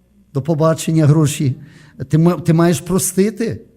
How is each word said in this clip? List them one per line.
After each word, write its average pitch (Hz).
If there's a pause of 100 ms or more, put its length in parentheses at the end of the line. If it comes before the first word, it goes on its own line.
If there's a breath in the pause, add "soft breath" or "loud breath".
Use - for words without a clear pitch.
(340)
до 139
побачення, 160
гроші. 147 (540 loud breath)
Ти 156
ма-, 165
ти 165
маєш 170
простити. 190 (160)